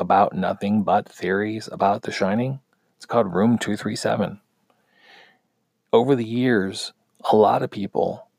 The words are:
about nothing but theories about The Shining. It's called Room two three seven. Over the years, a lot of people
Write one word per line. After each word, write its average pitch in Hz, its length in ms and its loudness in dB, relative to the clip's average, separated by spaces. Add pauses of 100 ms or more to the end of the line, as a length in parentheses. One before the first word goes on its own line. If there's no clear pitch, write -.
about 98 340 2
nothing 101 480 -2
but - 260 0
theories 104 640 -4
about - 320 0
The - 80 -8
Shining. 120 500 -2 (360)
It's - 100 -20
called 107 260 0
Room 107 260 4
two 104 180 -4
three 107 180 -6
seven. - 460 -4 (1500)
Over 127 240 4
the 117 80 -2
years, 110 680 0 (380)
a 107 60 6
lot 107 260 4
of - 80 -6
people - 580 -6 (100)